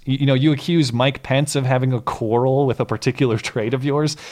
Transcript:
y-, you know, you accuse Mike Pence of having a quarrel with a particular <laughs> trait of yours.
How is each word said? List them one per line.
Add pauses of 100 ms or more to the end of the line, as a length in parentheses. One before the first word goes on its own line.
y-,
you
know,
you
accuse
Mike
Pence
of
having
a
quarrel
with
a
particular
<laughs>
trait
of
yours. (160)